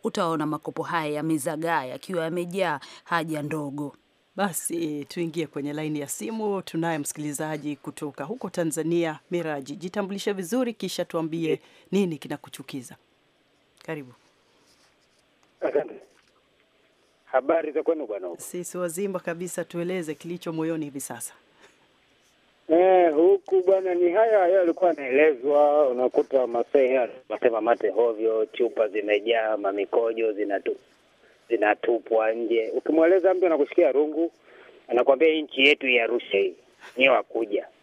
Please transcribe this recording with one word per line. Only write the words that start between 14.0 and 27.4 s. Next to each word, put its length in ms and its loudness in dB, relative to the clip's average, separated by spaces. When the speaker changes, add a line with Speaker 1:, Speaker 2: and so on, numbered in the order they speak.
Speaker 3:
Asante. 340 -2
Habari 480 0
za 100 -2
kwenu 240 -2
bwana? 300 -8
Speaker 2:
Sisi 420 -12
wazima 420 -6
kabisa, 440 -8
tueleze 500 -6
kilicho 380 -10
moyoni 320 -4
hivi 160 -10
sasa. 340 -12
Speaker 3:
Eh, 460 6
huku 520 4
bwana 280 2
ni 180 2
haya 260 4
haya 200 6
yalikuwa 320 4
yanaelezwa, 1000 4
unakuta 520 2
Wamasai 480 2
haya 200 2
wanasema 320 0